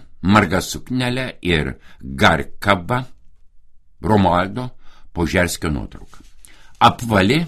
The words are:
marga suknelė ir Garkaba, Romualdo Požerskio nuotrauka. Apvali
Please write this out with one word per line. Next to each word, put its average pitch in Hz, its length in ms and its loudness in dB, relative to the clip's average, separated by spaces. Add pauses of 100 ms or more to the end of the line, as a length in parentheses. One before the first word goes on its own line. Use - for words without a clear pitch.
(200)
marga 95 420 4
suknelė 127 800 -4
ir 76 320 0 (260)
Garkaba, 87 1000 0 (920)
Romualdo 95 760 2 (440)
Požerskio 87 580 -2
nuotrauka. - 480 -10 (600)
Apvali 110 680 4